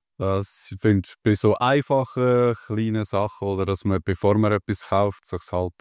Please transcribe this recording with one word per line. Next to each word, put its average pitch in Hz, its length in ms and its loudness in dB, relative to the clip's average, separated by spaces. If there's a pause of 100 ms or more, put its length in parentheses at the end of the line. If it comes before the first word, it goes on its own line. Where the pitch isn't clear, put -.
(180)
Das 98 600 -4
finde 101 280 2
ich - 140 -20
bei 104 140 2
so 104 200 4
einfachen, 127 1000 0 (100)
kleinen 110 380 -2
Sachen, 101 440 -4
oder 95 180 -2
dass 95 180 -2
man, 95 200 0
bevor 101 340 2
man 104 160 2
etwas - 340 -4
kauft, 101 380 0
sich's - 260 -10
halt 90 300 -2